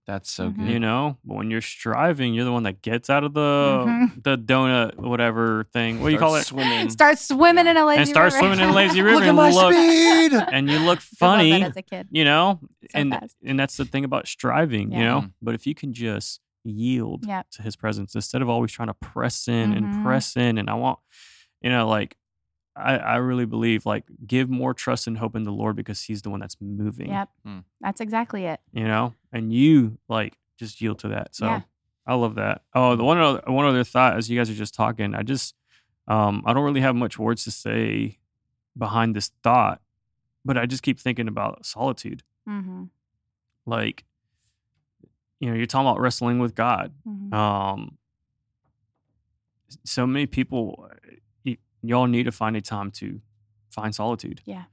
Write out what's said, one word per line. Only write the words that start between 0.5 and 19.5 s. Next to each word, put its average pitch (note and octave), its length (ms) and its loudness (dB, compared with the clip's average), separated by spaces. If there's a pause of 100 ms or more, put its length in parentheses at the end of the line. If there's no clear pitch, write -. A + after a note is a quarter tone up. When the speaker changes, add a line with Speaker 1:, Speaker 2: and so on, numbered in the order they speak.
Speaker 2:
Mm-hmm. G#2 140 -8
Speaker 1:
good. A#2 60 -4
Speaker 3:
You A#2+ 80 0
know, B2 460 -2
but G#2 120 -12
when G#2 120 -6
you're A2+ 120 -4
striving, B2+ 760 -2
you're A#2+ 100 0
the B2 60 -2
one A#2+ 120 -2
that G2 200 -6
gets A#2 260 -4
out C#3+ 140 2
of D3 100 -4
the, D3+ 60 -2 (480)
Speaker 2:
Mm-hmm. A#3 340 0
Speaker 3:
the C3+ 160 0
donut, B2+ 600 2
whatever A#2 680 0 (100)
thing. A2+ 260 -2
What C#3 100 0
do - 40 4
you D3+ 60 2
Speaker 1:
Start D#3+ 100 4
Speaker 3:
call D#3 60 2
it? D3 80 0
Speaker 1:
swimming. C3 480 -2
Speaker 2:
Start D4 260 6
swimming E4+ 480 4
Speaker 4:
Yeah. E4+ 60 4
Speaker 2:
in E4 60 4
a D#4 100 6
lazy D4 140 4
Speaker 3:
And D4 80 4
start D4 240 6
Speaker 2:
river. - 40 -2
Speaker 3:
swimming F#3+ 220 4
in F#3+ 100 4
a F#3+ 40 4
lazy F#3+ 280 4
Speaker 1:
<laughs> - 0 -
Speaker 3:
river G#3+ 140 6
Speaker 1:
Look - 80 6
at F#3 60 6
Speaker 3:
and - 80 6
Speaker 1:
my D4+ 120 8
Speaker 3:
look, F#3 240 8
Speaker 1:
speed. E4 600 6 (200)
Speaker 3:
and C#3 160 2
you D3+ 80 2
look D#3 40 2
Speaker 2:
<laughs> - 0 -
I D#3+ 40 0
love F3 140 2
that - 180 -20
Speaker 3:
funny, F3+ 460 6
Speaker 2:
as F3 120 -4
a F#3+ 60 -12
kid. F#3 300 -14
Speaker 3:
you D#3 120 2
know, D#3+ 360 4 (320)
Speaker 2:
So D3 80 -2
Speaker 3:
and, C#3 140 0
Speaker 2:
fast. - 300 -10
Speaker 3:
and C3+ 160 -2
that's C3+ 180 -2
the C#3 80 -4
thing C#3 200 -4
about C3 220 -4
striving, A#2+ 640 -2
you A#2 80 -4
Speaker 2:
Yeah. A#2 80 4
Speaker 3:
know, B2 140 2
Speaker 4:
Mm-hmm. G2+ 60 -6 (140)
Speaker 3:
but A#2 140 -4
if A2+ 100 -8
you C#3+ 80 -4
can C#3+ 180 -12
just A2+ 480 -8 (240)
yield A2+ 640 -4
Speaker 2:
Yep. F#3+ 240 -10
Speaker 3:
to - 100 -18
his G#2 140 -10
presence G2+ 400 -8
instead A#2+ 260 -4
of B2 80 -2
always A#2 220 -2
trying A#2 180 -8
to G#2+ 40 -6
press - 540 -6
in A2+ 260 0